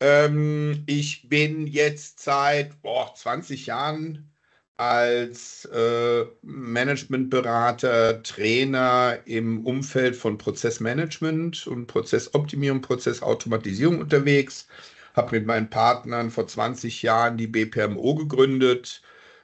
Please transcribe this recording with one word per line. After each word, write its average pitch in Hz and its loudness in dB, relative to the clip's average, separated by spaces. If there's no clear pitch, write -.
Ähm, 147 4
ich 147 -4
bin 151 0
jetzt 147 -2
seit, 143 0
boah, 117 -4
zwanzig 127 -8
Jahren 151 -6
als, 120 0
äh, 117 0
Managementberater, 120 0
Trainer 123 2
im 113 -2
Umfeld 131 0
von 104 -2
Prozessmanagement 156 -4
und 120 -8
Prozessoptimierung, 143 -2
Prozessautomatisierung 113 0
unterwegs. 143 2
Hab 110 0
mit 107 0
meinen 110 -2
Partnern 117 0
vor 113 -4
zwanzig 117 -6
Jahren 117 2
die 113 -4
B 110 0
P 110 -4
M 104 0
O 131 0
gegründet, 131 2